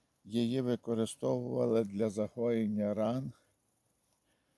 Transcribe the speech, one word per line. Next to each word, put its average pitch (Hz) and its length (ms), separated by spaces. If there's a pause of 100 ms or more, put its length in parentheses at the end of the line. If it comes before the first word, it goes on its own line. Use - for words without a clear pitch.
(240)
її 117 360
використовували 123 1200
для 101 260
загоєння 107 840
ран. 123 380 (1200)